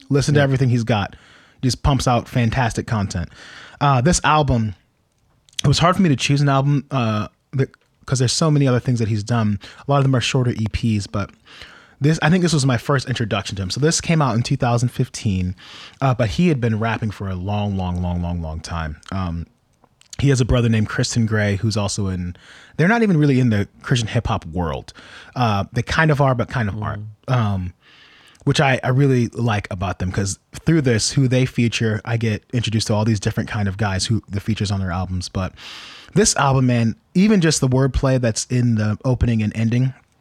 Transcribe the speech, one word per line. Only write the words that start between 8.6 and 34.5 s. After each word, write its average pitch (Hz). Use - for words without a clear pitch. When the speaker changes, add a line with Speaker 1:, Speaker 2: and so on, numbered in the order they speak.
Speaker 1:
other 123
things 123
that 110
he's 104
done. 107
A 139
lot 143
of 135
them 135
are 117
shorter 127
E 110
Ps, 95
but -
this, 156
I 151
think 185
this 165
was 135
my 127
first 139
introduction 107
to 98
him. 95
So -
this 156
came 160
out 127
in 123
two 139
thousand 120
fifteen, 92
uh, 135
but 107
he 180
had 143
been 110
rapping 110
for 98
a 92
long, 101
long, 90
long, 87
long, 87
long 80
time. 80
Um, 87
he 143
has 127
a 131
brother 120
named 110
Kristen 120
Gray, 104
who's 110
also 101
in, 90
they're 156
not 233
even 190
really 143
in 123
the 101
Christian 117
hip -
hop 95
world. 80
Uh, 107
they 120
kind 160
of 143
are, 135
but 120
kind 110
of 87
Speaker 2:
Mm. 107
Speaker 1:
aren't. 98
Um, 101
which 143
I, 131
I -
really 127
like 113
about 92
them, 92
'cause 98
through 160
this, 117
who 135
they 127
feature, 113
I 117
get 110
introduced 110
to 113
all 107
these 107
different -
kind 104
of 95
guys 95
who 110
the 95
features 104